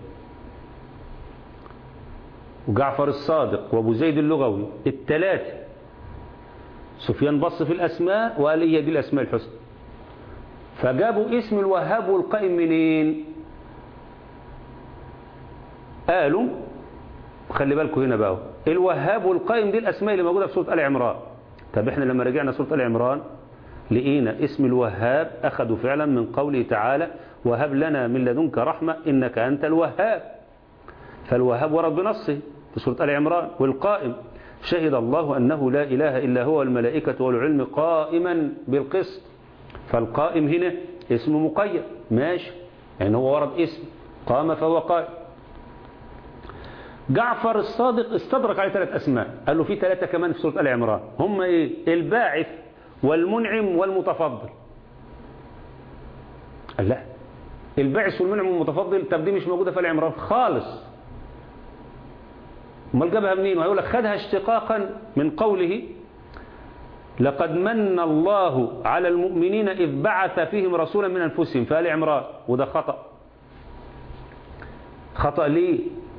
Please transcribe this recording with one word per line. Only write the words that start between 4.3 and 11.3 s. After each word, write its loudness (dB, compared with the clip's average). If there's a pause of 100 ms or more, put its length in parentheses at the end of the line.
التلاتة، 0 (1500)
سفيان 2
بص 0
في 0
الاسماء 0
وقال: 4
"هي 4
دي 0
الاسماء 2
الحسنى". -4 (1300)
فجابوا 2